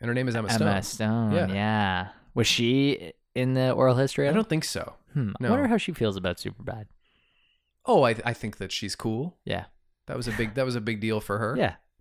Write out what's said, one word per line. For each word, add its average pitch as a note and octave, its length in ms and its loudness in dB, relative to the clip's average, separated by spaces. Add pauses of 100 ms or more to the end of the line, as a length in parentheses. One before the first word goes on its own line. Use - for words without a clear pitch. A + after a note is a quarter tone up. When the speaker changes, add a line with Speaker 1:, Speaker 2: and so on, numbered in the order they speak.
Speaker 1:
and A#2 80 -4
her A#2+ 60 0
name B2+ 140 0
is A#2 80 -2
Emma A2 120 -2
Speaker 2:
Emma G#2 340 2
Speaker 1:
Stone. - 0 -
Speaker 2:
Stone, A2 500 0
Speaker 1:
Yeah. F#2 220 2
Speaker 2:
yeah. G2 540 0 (260)
Was A#2+ 120 2
she B2+ 680 2 (220)
in B2+ 200 0
the C3 160 2
oral B2+ 240 4
history C3+ 320 2
Speaker 1:
I - 20 2
Speaker 2:
at D3 40 2
all? A3 100 4
Speaker 1:
don't A3 60 -4
think D#3 160 0
so. - 300 -8 (200)
Speaker 2:
Hmm. B2 160 0 (100)
I - 40 -2
Speaker 1:
No. - 60 2
Speaker 2:
wonder C4 180 2
how A3+ 100 4
she - 140 -4
feels A2 240 0
about F2+ 200 -2
Superbad. G#2 500 -10 (1000)
Speaker 1:
Oh, G#3 180 6
I, A#2 120 4 (100)
I A#2+ 80 0
think - 240 -8
that F#2+ 140 -6
she's G2 220 -6
cool. A#2 500 -4
Speaker 2:
Yeah. F#2 220 -4 (400)
Speaker 1:
That - 120 -8
was A#2+ 100 -6
a A2 40 -4
big, G#2+ 220 -4
that C3 120 0
was B2 80 -2
a A#2+ 80 -4
big G#2+ 180 -4
deal A2 200 -2
for G2+ 180 -4
her. A2+ 180 -2
Speaker 2:
Yeah. D3 200 0 (240)